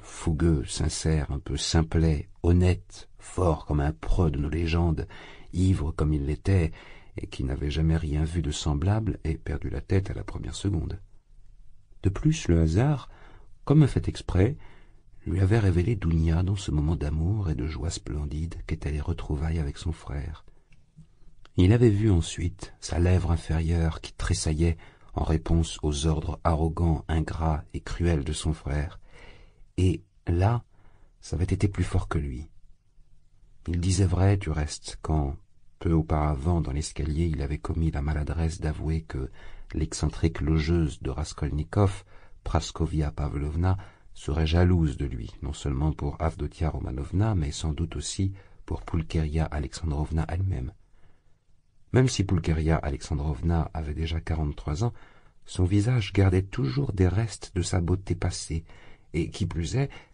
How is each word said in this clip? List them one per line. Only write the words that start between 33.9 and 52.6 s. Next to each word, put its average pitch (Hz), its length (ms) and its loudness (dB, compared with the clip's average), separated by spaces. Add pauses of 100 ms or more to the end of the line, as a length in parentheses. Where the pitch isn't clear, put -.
vrai, 92 320 6
du 98 120 -4
reste, 76 520 -4
quand, 76 340 0 (440)
peu 85 120 0
auparavant, 78 680 2
dans 76 100 -2
l'escalier, 76 540 -2
il 76 160 -2
avait 71 160 -4
commis 82 340 -2
la 78 100 -4
maladresse 76 600 -2
d'avouer 80 400 -2
que - 280 -8 (440)
l'excentrique - 640 -2
logeuse 80 600 2
de 67 80 -6
Raskolnikov, 76 960 0 (400)
Praskovia 78 640 -2
Pavlovna, 73 680 -2 (360)
serait 78 340 -2
jalouse 85 480 4
de 73 100 -4
lui, 62 260 -8 (100)
non 67 120 -6
seulement 71 380 -2
pour 71 300 -4
Avdotia - 480 -4
Romanovna, 87 680 -2
mais 78 160 -2
sans 80 220 -4
doute 82 240 -4
aussi 98 340 -2 (340)
pour - 180 -6
Pulcheria 80 640 0
Alexandrovna 76 840 -2
elle-même. 90 420 -2 (1200)
Même 131 140 6
si 104 160 0
Pulcheria 80 540 2